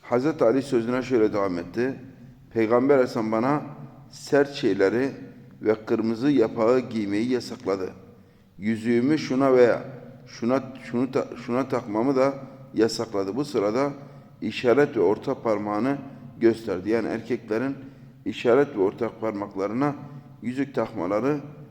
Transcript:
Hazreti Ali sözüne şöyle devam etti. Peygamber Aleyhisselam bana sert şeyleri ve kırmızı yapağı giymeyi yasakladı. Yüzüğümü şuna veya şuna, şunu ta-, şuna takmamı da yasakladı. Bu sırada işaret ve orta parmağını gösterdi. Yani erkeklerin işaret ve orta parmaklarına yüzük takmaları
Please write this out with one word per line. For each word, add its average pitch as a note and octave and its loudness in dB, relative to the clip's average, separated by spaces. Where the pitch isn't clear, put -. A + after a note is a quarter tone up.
Hazreti C#3+ 0
Ali B2 4
sözüne B2 0
şöyle A2+ 2
devam G2 0
etti. A2+ -4
Peygamber A#2+ 4
Aleyhisselam B2 2
bana C3 0
sert C#3+ 2
şeyleri G#2 2
ve A2 0
kırmızı A2+ 0
yapağı A#2 4
giymeyi A2 -2
yasakladı. G2 -4
Yüzüğümü A#2 2
şuna C3+ 2
veya A#2+ 6
şuna, B2+ 0
şunu C3 -4
ta-, C3+ -2
şuna B2 -2
takmamı A#2+ -2
da C3+ 2
yasakladı. G#2 0
Bu C#3+ -4
sırada A#2+ 0
işaret B2+ 2
ve G#2 4
orta G#2+ 2
parmağını G#2+ 0
gösterdi. G#2 0
Yani A2 0
erkeklerin A2+ -4
işaret B2+ 2
ve G2+ 2
orta G#2+ 0
parmaklarına G#2+ -4
yüzük C3 -6
takmaları A2 -2